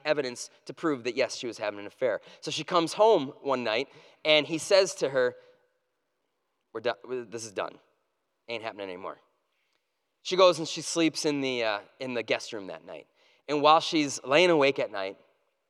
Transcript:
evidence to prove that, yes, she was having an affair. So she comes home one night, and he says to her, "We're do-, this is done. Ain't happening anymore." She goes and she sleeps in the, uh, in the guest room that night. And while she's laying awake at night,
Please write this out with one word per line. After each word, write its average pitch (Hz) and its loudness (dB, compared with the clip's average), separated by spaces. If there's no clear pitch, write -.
evidence 143 -2
to 147 -12
prove 143 -2
that, 120 -4
yes, 120 0
she 127 -8
was 110 -8
having 104 -6
an 101 -10
affair. 107 -4
So 156 -8
she 156 -6
comes 165 0
home 196 4
one 131 -2
night, 117 -2
and 151 4
he 160 -4
says 190 4
to 143 -2
her, 123 0
"We're 113 -10
do-, 120 -6
this 113 -12
is 110 -14
done. 92 -6
Ain't 113 -8
happening 101 -10
anymore." 92 -12
She - -6
goes 180 6
and 156 -6
she - -8
sleeps 160 0
in 143 -2
the, 127 -2
uh, 104 0
in 127 -8
the 117 -4
guest 120 -4
room 98 -10
that 80 -14
night. 85 -16
And 147 -2
while 151 8
she's 147 -2
laying 156 6
awake 143 4
at 107 -4
night, 98 -8